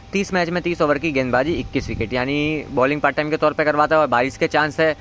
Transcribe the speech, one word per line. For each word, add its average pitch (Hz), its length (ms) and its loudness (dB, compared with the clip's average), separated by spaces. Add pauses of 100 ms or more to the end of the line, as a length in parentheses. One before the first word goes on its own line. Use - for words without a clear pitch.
(140)
तीस 196 200 -2
match 175 160 0
में 175 140 -4
तीस 175 180 -2
over 147 160 2
की 156 140 -2
गेंदबाजी, 131 420 0
इक्कीस 131 360 -4
wicket, 113 240 -4
यानी 143 580 -2
bowling 139 300 2
पार्ट 139 140 2
टाइम 151 140 -2
के 156 80 -2
तौर 151 160 2
पे 151 120 0
करवाता 151 300 2
है 156 60 6
और 143 60 2
बारिश 123 300 2
के 165 100 0
chance 151 320 0
है, 160 220 4